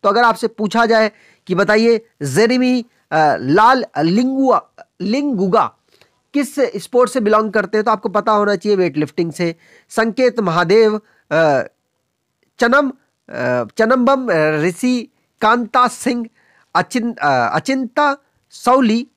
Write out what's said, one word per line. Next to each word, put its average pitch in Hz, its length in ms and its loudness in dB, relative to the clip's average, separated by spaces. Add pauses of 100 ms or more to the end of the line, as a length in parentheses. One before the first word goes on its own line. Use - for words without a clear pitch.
तो 196 60 2
अगर 233 140 2
आपसे 226 240 0
पूछा 220 380 -2
जाए 220 260 2 (360)
कि 185 80 -4
बताइए 220 500 2 (180)
जेरेमी, 233 640 0 (260)
अ, 151 280 2
लाल 214 460 2 (120)
लिंगुआ, 240 720 0 (320)
लिंगुगा 202 760 -2 (580)
किस 285 260 -4
स्पोर्ट 240 500 -2
से 262 100 -4
बिलोंग 214 320 0
करते 208 260 -2
हैं 214 80 -2
तो 226 60 0
आपको 214 180 -4
पता 208 220 -2
होना 208 240 0
चाहिए 208 200 -2
वेटलिफ्टिंग 160 560 -2
से। 165 240 -6 (340)
संकेत 233 500 0
महादेव, 202 600 2 (300)
अ, 151 300 2 (1000)
चनम, 269 300 2
अ, 123 720 -6 (140)
चनम्बम, 254 500 2
अ, 156 340 0
ऋषि 226 500 -4 (300)
कांता 240 460 0
सिंह, 240 420 -6 (460)
अचिन-, 226 420 -4
अ, 131 380 0
अचिंता 277 600 -2 (320)
सौली 247 680 0